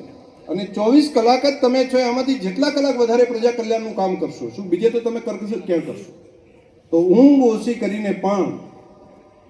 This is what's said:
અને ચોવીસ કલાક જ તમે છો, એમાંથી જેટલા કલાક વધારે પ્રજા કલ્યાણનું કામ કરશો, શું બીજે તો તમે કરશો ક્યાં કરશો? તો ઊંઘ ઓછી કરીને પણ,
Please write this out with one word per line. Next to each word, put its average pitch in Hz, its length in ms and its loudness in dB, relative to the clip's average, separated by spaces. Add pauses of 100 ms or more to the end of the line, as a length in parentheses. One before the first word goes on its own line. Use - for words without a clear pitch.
(480)
અને 180 180 -6
ચોવીસ 240 480 2
કલાક 254 320 4
જ 277 160 2
તમે 254 240 2
છો, 254 120 -2
એમાંથી 254 360 0
જેટલા 202 360 -2
કલાક 277 280 0
વધારે 240 260 2
પ્રજા 233 280 0
કલ્યાણનું 226 440 -4
કામ 190 200 -2
કરશો, - 400 -8
શું 202 120 -12
બીજે 190 220 0
તો 233 100 0
તમે 226 200 -4
કરશો 208 460 -8
ક્યાં 175 140 0
કરશો? - 320 -10 (800)
તો 165 100 4
ઊંઘ 254 420 6
ઓછી 233 300 0
કરીને 208 380 -4
પણ, 185 480 -4 (920)